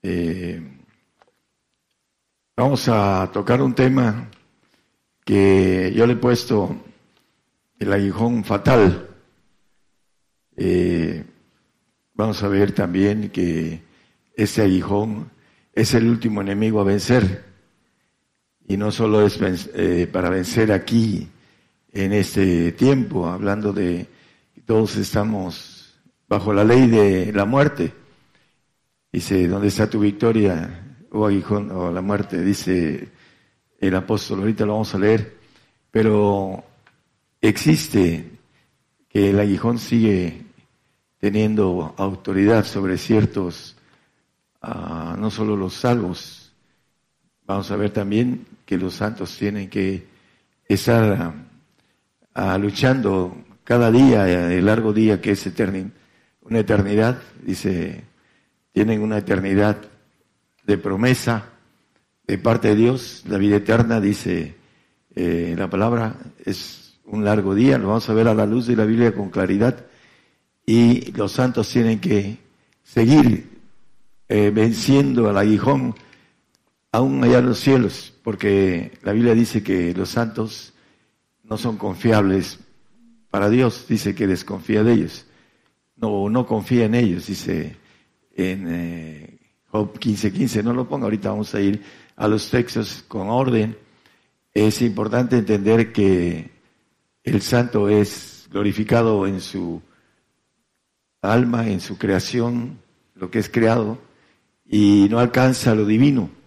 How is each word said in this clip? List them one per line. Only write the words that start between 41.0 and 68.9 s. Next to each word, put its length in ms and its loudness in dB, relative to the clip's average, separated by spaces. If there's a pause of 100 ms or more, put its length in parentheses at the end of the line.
teniendo 800 -2
autoridad 640 0
sobre 320 -4
ciertos, 800 -2 (880)
ah, 560 -10
no 100 -4
solo 260 -4
los 200 -6
salvos. 760 -4 (920)
Vamos 240 -6
a 60 -4
ver 160 -4
también 560 -4 (180)
que 140 -4
los 160 -6
santos 420 -8
tienen 320 -6
que 380 -4 (600)
estar, 540 2
ah, 120 -6 (1000)
ah, 220 -2
luchando 800 0 (260)
cada 280 2
día, 360 6 (240)
el 140 2
largo 260 2
día 300 2
que 100 -2
es 140 -2
eterni-, 460 -6 (500)
una 180 -2
eternidad. 600 0 (220)
Dice, 640 -6 (640)
tienen 320 0
una 160 -2
eternidad 580 0 (880)
de 140 0
promesa 720 0 (760)
de 140 -4
parte 300 2
de 60 6
Dios, 520 0
la 100 -2
vida 200 4
eterna, 440 2
dice, 540 -2 (580)
eh, 420 -2
la 140 -6
palabra, 460 -2 (280)
es 640 -12
un 180 -6
largo 300 0
día. 240 4
Lo 120 -2
vamos 200 -2
a 60 0
ver 120 4
a 60 4
la 140 2
luz 180 0
de 120 0
la 80 2
Biblia 280 2